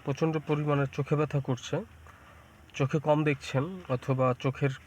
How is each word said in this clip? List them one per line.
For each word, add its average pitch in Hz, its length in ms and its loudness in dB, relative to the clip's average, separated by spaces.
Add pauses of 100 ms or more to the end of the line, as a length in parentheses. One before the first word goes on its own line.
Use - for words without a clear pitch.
প্রচণ্ড 160 420 0
পরিমাণে 147 460 2
চোখে 147 240 0
ব্যথা 147 240 0
করছে, 143 440 -4 (880)
চোখে 143 240 0
কম 151 260 4
দেখছেন, 139 400 0 (240)
অথবা 131 500 2
চোখের 139 320 0 (160)